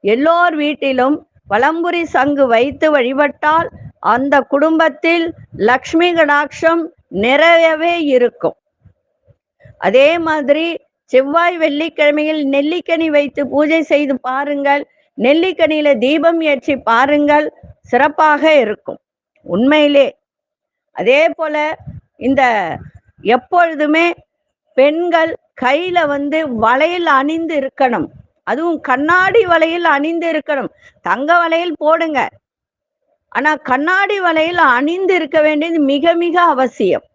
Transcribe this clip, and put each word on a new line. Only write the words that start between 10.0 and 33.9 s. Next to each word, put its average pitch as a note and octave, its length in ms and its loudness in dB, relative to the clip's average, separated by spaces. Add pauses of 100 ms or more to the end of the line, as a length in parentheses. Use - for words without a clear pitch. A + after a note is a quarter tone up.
மாதிரி D#4 480 -2 (440)
செவ்வாய் E4 480 2
வெள்ளிக்கிழமையில் D4+ 840 0
நெல்லிக்கனி D#4 680 -2
வைத்து C#4+ 380 0
பூஜை D4+ 340 0
செய்து C#4+ 380 0
பாருங்கள். C#4 640 -2 (360)
நெல்லிக்கனியில D#4 680 0 (100)
தீபம் D#4 420 2
ஏற்றி D4 420 -2
பாருங்கள், D4 640 2 (360)
சிறப்பாக D4 600 0 (120)
இருக்கும் G#3+ 460 -2 (460)
உண்மையிலே. C#4 600 2 (880)
அதே B3 320 2
போல D#4 280 -6 (600)
இந்த C4 260 -2 (840)
எப்பொழுதுமே D4+ 840 0 (760)
பெண்கள் E4 520 0 (300)
கையில E4+ 360 0 (160)
வந்து C#4+ 240 -4 (260)
வளையல் D#4+ 440 0 (120)
அணிந்து D#4+ 400 -4
இருக்கணும், B3+ 460 -2 (440)
அதுவும் D#4 280 -2 (120)
கண்ணாடி F4+ 520 2 (100)
வளையல் E4 420 0
அணிந்து D#4+ 380 -4
இருக்கணும். D4 380 -4 (380)
தங்க B3+ 220 -2 (120)
வளையல் E4 400 -2
போடுங்க, D#4 380 0 (1160)
ஆனா C#4+ 140 0 (200)
கண்ணாடி F#4 460 0 (100)